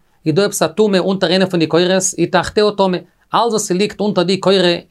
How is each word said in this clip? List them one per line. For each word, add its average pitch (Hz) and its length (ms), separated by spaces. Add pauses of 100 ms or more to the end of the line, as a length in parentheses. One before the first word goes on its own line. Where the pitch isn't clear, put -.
(260)
איך 156 100
דא, 196 100
עס 202 160
האט 156 160
טומאה 202 220
אונטער 185 300
איינע 185 160
פון 185 140
די 156 80
קורות, 175 240 (260)
איך 170 140
דאכט, 175 280
אויך 208 160
טומאה. 190 240 (340)
אלס, 220 180
וואס 214 160
זי 180 60
ליגט 202 260
אונטער 196 240
די 185 140
קורות, 190 280 (260)